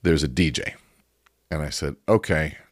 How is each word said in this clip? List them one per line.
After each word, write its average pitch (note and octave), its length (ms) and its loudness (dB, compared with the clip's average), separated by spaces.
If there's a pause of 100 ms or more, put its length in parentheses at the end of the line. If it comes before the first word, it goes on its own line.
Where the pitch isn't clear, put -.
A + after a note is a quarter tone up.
there's D#2+ 200 4
a D2 60 0
D D2 220 2
J. - 240 -8 (720)
And D#2+ 120 -4
I D2 80 -4
said, C#2+ 280 -6 (100)
"Okay." D#2 500 0 (140)